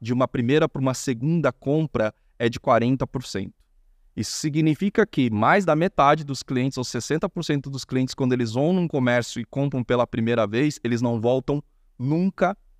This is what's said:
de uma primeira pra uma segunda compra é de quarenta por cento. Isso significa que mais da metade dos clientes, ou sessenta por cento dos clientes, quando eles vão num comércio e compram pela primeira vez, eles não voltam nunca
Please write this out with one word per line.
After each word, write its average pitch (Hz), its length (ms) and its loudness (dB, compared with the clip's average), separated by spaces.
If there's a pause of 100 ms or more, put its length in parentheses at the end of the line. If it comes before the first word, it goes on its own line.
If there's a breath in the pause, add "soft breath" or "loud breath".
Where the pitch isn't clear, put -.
de 117 100 -4
uma 123 160 2
primeira 143 400 2
pra 139 140 -6
uma 131 140 0
segunda 139 560 0
compra 131 600 -2 (280)
é 117 80 0
de 120 120 -4
quarenta 123 480 2
por 131 160 -8
cento. - 300 -8 (600)
Isso - 200 -6
significa 160 720 0
que 127 240 0
mais 139 340 4
da 156 100 2
metade 151 480 2
dos 139 200 -8
clientes, 131 340 -2
ou 127 60 -4
sessenta 143 440 -4
por 170 160 -6
cento 143 240 -2
dos 135 160 -10
clientes, 131 300 -2
quando 127 200 0
eles 120 200 0
vão 147 180 2
num 180 160 2
comércio 123 520 0
e 117 60 -6
compram 139 380 -4
pela 120 220 2
primeira 117 400 0
vez, 127 380 0
eles 120 180 0
não 117 180 0
voltam 131 440 0 (340)
nunca 175 580 0 (240)